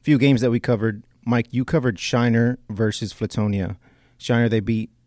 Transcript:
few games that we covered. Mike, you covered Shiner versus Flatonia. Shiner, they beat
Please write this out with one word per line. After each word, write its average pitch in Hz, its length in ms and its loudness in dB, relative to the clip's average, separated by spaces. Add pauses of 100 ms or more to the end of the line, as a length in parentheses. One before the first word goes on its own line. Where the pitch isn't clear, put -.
few 147 160 4
games 131 240 4
that 123 100 2
we 120 80 0
covered. 110 460 -2 (200)
Mike, 117 260 0
you 127 120 -2
covered 127 360 0
Shiner 120 600 0 (100)
versus 107 440 -4
Flatonia. 101 640 -4 (400)
Shiner, 117 320 0
they 110 100 0
beat 110 300 -4 (180)